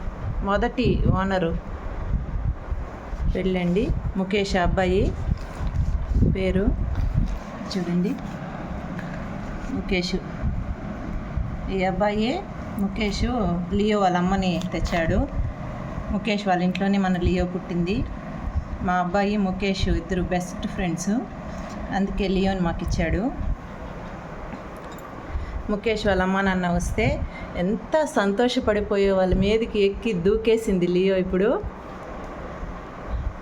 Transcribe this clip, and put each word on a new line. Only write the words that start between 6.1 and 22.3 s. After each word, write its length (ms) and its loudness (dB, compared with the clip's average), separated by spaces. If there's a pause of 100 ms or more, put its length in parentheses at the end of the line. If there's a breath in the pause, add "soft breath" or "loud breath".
పేరు 280 2 (1080)
చూడండి, 400 0 (1600)
ముఖేష్. 380 0 (1600)
ఈ 20 2 (120)
అబ్బాయే 400 2 (520)
ముఖేష్, 420 0 (540)
లియో 260 4
వాళ్ళ 180 4
అమ్మని 300 2 (220)
తెచ్చాడు. 440 2 (960)
ముఖేష్ 360 0
వాళ్ళ 180 4
ఇంట్లోనే 380 2
మన 100 2 (100)
లియో 180 4 (100)
పుట్టింది. 420 -2 (880)
మా 60 2 (100)
అబ్బాయి 300 2 (120)
ముఖేష్ 360 0 (180)
ఇద్దరు 220 -2 (120)
బెస్ట్ 400 -4
ఫ్రెండ్స్, 360 -2 (880 loud breath)
అందుకే 300 0 (100)